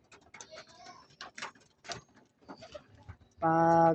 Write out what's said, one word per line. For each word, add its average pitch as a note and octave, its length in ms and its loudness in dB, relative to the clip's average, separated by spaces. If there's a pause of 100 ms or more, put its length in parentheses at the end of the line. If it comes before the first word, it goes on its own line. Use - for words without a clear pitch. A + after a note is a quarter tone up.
(3250)
Pag E3 580 4